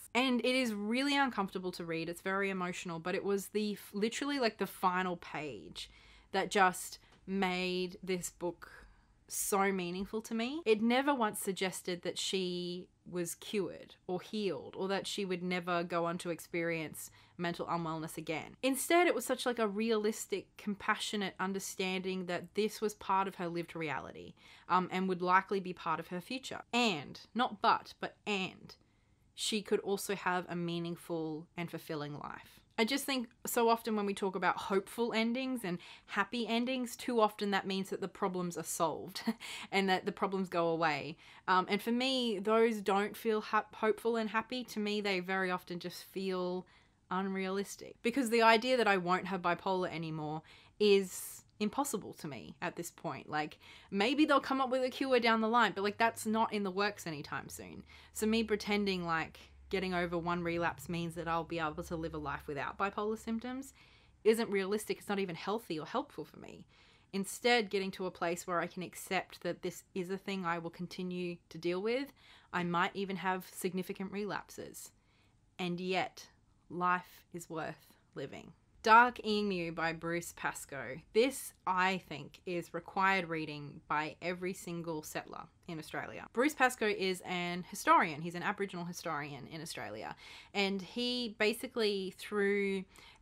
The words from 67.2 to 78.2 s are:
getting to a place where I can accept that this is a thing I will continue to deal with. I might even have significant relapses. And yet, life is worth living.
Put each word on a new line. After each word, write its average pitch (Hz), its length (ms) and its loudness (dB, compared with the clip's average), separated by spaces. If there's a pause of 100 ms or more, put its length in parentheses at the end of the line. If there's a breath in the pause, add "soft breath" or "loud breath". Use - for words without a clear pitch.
getting 190 220 0
to 185 140 -6
a 175 60 -2
place 175 340 -2
where 175 140 0
I 175 80 -2
can 180 160 -8
accept - 580 -4
that 175 200 -4
this - 200 -6 (100)
is 185 180 -4
a 190 80 -2
thing 196 260 -6
I 170 140 0
will 165 120 -6
continue 180 640 -6 (120)
to 170 100 -14
deal 175 240 0
with. 254 300 -2 (400 loud breath)
I 180 100 0
might 175 320 2
even 196 220 -2
have 185 360 -2
significant 185 600 -4
relapses. - 800 -8 (640 soft breath)
And 175 220 -2
yet, 185 480 -2 (420)
life 180 540 0 (100)
is 170 160 -12
worth 160 440 -8 (200)
living. - 380 -10 (300)